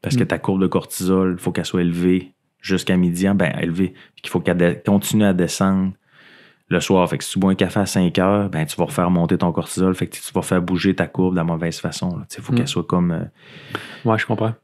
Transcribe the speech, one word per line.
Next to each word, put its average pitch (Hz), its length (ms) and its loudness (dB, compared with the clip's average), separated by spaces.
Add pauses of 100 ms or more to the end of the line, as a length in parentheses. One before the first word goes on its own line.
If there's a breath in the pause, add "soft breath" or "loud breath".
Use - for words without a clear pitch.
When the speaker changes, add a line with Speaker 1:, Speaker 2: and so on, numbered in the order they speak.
Speaker 1:
Parce 87 120 -2
que 120 80 4
Speaker 2:
Mm. - 40 0
Speaker 1:
ta 87 100 0
courbe 95 240 0
de 92 60 4
cortisol, 92 720 0
faut 90 120 -2
qu'elle 85 140 -4
soit 90 160 0
élevée 87 520 0 (280)
jusqu'à 92 360 0
midi. 90 300 2
Ah, 98 60 2
ben, 90 180 0 (100)
élevée. 85 320 -2 (200 loud breath)
Puis - 100 -20
qu'il - 60 -12
faut 90 120 -2
qu'elle 87 160 0
dé-, 87 280 2
continue 101 400 2
à 98 80 4
descendre 95 600 0 (760 soft breath)
le 90 120 2
soir. 92 280 2
Fait 78 80 -2
que - 60 -6
si - 80 -8
tu - 80 -2
bois 95 120 4
un 95 40 2
café 92 240 0
à 98 60 2
cinq 90 340 0
heures, 101 300 2
ben, 78 160 -2
tu - 100 -10
vas 87 100 0
refaire 87 240 0
monter 87 280 2
ton 87 160 0
cortisol. 90 420 -2
Fait 87 120 -4
que - 80 -14
tu - 180 -14
vas 92 80 0
faire 92 200 0
bouger 90 320 0
ta 90 140 -2
courbe 92 260 0
de 90 40 0
la 82 80 0
mauvaise 82 340 -4
façon, 90 380 -6
là. 71 120 -10
Tu - 60 -14
sais, - 60 -16
faut - 120 -4
Speaker 2:
Mm. 120 40 2
Speaker 1:
qu'elle 120 100 0
soit 87 160 -4
comme, 87 280 0
euh, 82 80 -2 (920 loud breath)
Speaker 2:
Ouais, 110 100 4
je - 60 -2
comprends. 110 280 -2 (100)